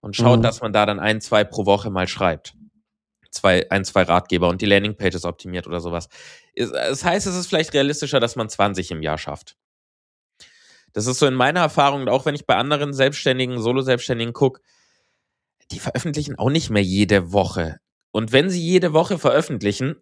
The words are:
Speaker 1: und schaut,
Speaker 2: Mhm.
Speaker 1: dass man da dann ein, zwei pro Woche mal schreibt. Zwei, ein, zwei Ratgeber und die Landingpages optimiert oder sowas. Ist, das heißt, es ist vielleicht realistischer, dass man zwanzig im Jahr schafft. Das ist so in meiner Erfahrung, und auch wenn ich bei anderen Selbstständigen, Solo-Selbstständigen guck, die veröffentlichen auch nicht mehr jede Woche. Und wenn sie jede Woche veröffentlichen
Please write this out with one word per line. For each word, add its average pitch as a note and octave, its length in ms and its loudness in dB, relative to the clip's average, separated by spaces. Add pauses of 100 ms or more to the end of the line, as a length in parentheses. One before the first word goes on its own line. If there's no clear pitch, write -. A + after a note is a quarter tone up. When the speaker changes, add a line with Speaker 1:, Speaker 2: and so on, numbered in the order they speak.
Speaker 1:
und G#2 160 -10
schaut, A#2+ 220 6
Speaker 2:
Mhm. A2+ 40 4
Speaker 1:
dass A2+ 180 0
man A2 120 -6
da G#2 140 4
dann G2+ 120 -2
ein, G#2+ 220 0
zwei G#2+ 240 2
pro G#2 220 -4
Woche G2+ 240 2
mal F#2 180 -2
schreibt. - 460 -2 (760)
Zwei, F2+ 400 2
ein, G2 140 0
zwei F#2 180 2
Ratgeber F2 460 2
und F#2 120 -2
die A2 60 -2
Landingpages G2 580 0
optimiert F2 440 -8
oder F2 100 -6
sowas. E2+ 300 -8 (440)
Ist, G2 200 -4
das D2+ 320 -4
heißt, F#3 240 0
es F3+ 80 -6
ist F3+ 100 -6
vielleicht D#3+ 280 -2
realistischer, C#3+ 440 0
dass A#2 160 0
man A2 140 -4
zwanzig G2 420 -2
im D#2+ 120 -8
Jahr D#2 160 -4
schafft. - 380 -12 (1400)
Das G#2+ 140 -4
ist B2+ 140 -2
so D3 60 6
in C3 80 2
meiner C#3 260 2
Erfahrung, C#3+ 420 2
und B2+ 60 -2
auch C3 180 0
wenn D3 80 -2
ich - 120 -10
bei B2 100 4
anderen C#3+ 360 -2
Selbstständigen, C3 680 0
Solo-Selbstständigen A#2+ 720 0
guck, - 280 0 (1120)
die - 80 -14
veröffentlichen C#3+ 580 -6
auch A#2+ 140 0
nicht D#3 200 -4
mehr G#2 120 2
jede F#2+ 500 2
Woche. E2+ 460 0 (320)
Und A2 220 -4
wenn D#3 180 4
sie F3+ 100 -2
jede F3 320 2
Woche E3 240 2
veröffentlichen B2+ 840 0